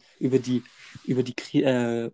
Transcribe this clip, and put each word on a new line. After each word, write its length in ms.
über 200
die, 240
über 180
die 100
Kri-, 300
äh, 500